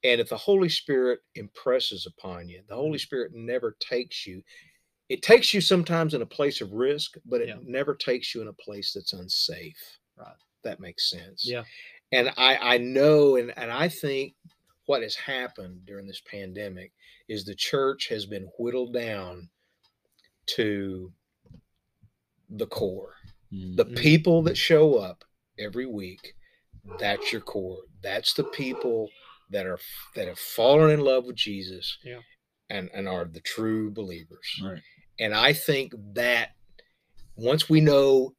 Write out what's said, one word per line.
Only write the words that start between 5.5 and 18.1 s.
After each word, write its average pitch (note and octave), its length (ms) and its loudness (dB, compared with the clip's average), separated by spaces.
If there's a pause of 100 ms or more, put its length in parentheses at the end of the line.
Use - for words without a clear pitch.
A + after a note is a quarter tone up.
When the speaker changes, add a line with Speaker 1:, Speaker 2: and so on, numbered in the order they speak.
Speaker 1:
you G3+ 80 2
sometimes E3 520 2
in B2+ 80 -2
a A2+ 40 -4
place C#3+ 340 -2
of G2 140 -10
risk, C#3 420 -2 (100)
but A#2+ 140 -2
it A#2 80 -4
Speaker 2:
Yeah. A2 160 -10
Speaker 1:
never C3+ 320 -4
takes - 400 -4
you A#2 60 -8
in G#2+ 80 -10
a G2 40 -16
place G#2 380 -10
that's G2 220 -8
unsafe. E2+ 840 -6 (200)
Speaker 2:
Right. - 180 -20 (300)
Speaker 1:
That G#2 160 -8
makes F2+ 280 -4
sense. F#2 380 -8
Speaker 2:
Yeah. A#2+ 160 -6 (480)
Speaker 1:
And B2+ 260 4
I, B2+ 380 4
I - 20 4
know, C3+ 600 6
and, A#2+ 200 -2
and A#2 140 -8
I C#3 160 0
think C#3 480 -4 (500)
what C#3 160 0
has A2 140 -6
happened G2 680 -8
during G2 200 -16
this F#2+ 240 -16
pandemic F#2+ 640 -12 (360)
is G#2+ 160 -8
the G2 120 -12
church C3+ 540 -2
has G#2 180 -6